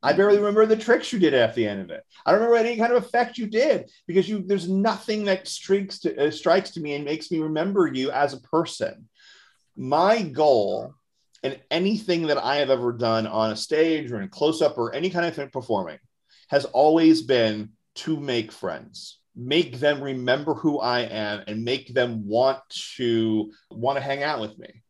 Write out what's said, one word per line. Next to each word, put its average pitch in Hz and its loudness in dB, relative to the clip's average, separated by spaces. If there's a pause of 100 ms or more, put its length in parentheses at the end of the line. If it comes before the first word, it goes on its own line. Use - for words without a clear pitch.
I 147 4
barely 202 6
remember 208 4
the 220 4
tricks - 0
you 220 -2
did 156 4
at 113 4
the 113 0
end 98 -6
of 85 -12
it. 76 -14 (220)
I 135 4
don't 202 6
remember 233 4
any 233 0
kind 233 2
of 247 2
effect 240 -2
you 240 -6
did 220 0 (160)
because 175 2
you, 202 -4
there's 185 -2
nothing 208 -2
that 190 -2
strikes - -2
to, 147 0
uh, 156 0
strikes 180 0
to - -12
me 147 -6
and 147 -6
makes 156 -6
me 170 -2
remember 160 0
you 131 -2
as 139 0
a - -16
person. - -4 (680)
My 175 2
goal 123 0 (480)
in 135 -4 (120)
anything 180 0
that 147 0
I 131 0
have 139 2
ever 120 0
done 113 0
on 110 0
a 107 -4
stage 156 0
or 110 -6
in 98 -10
close-up 160 0
or 117 -4
any 170 -4
kind 175 -2
of 165 -4
thing 139 -10
performing 101 -6 (500)
has 143 0
always 160 4
been 113 0 (240)
to 156 -6
make 123 -4
friends, - -12 (160)
make 131 -2
them 143 0
remember 135 -2
who 151 -2
I 123 0
am 104 -6
and 110 -8
make 127 -4
them 117 -2
want 113 2 (380)
to, 113 0 (180)
want 127 -2
to 135 -6
hang 139 -4
out 147 -2
with 107 -12
me. - -20